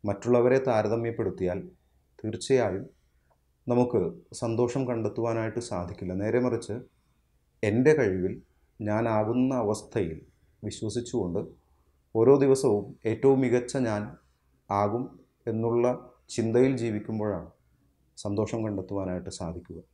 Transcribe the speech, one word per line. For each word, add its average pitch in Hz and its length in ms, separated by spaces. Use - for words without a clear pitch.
മറ്റുള്ളവരെ 120 560
താരതമ്യപ്പെടുത്തിയാൽ 107 1000
തീർച്ചയായും 113 680
നമുക്ക് 123 340
സന്തോഷം 120 520
കണ്ടെത്തുവാനായിട്ട് 113 800
സാധിക്കില്ല. 90 440
നേരെ 107 260
മറിച്ച് 120 360
എൻ്റെ 120 300
കഴിവിൽ 98 400
ഞാനാകുന്ന 113 760
അവസ്ഥയിൽ 104 640
വിശ്വസിച്ചുകൊണ്ട് 104 800
ഓരോ 113 220
ദിവസവും 131 480
ഏറ്റവും 127 360
മികച്ച 123 360
ഞാൻ 110 240
ആകും 104 340
എന്നുള്ള 117 380
ചിന്തയിൽ 120 480
ജീവിക്കുമ്പോഴാണ് 104 720
സന്തോഷം 104 460
കണ്ടെത്തുവാനായിട്ട് 95 760
സാധിക്കുക. 85 400